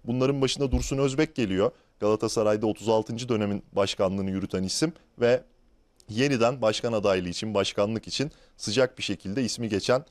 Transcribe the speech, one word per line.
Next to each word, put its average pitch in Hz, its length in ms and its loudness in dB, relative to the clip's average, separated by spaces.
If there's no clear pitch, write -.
Bunların 131 380 0
başında 131 300 0
Dursun 131 260 -2
Özbek 139 360 0
geliyor. 98 360 2
Galatasaray'da 107 640 2
otuz 104 220 -2
altıncı 113 400 0
dönemin 104 340 0
başkanlığını 98 580 0
yürüten 95 320 -4
isim 156 300 -2
ve 120 220 4
yeniden 123 540 0
başkan 113 300 0
adaylığı 95 360 2
için, 107 260 -6
başkanlık 101 540 0
için 139 240 -4
sıcak 123 420 0
bir - 40 -10
şekilde 101 400 -4
ismi 117 260 -4
geçen 123 420 0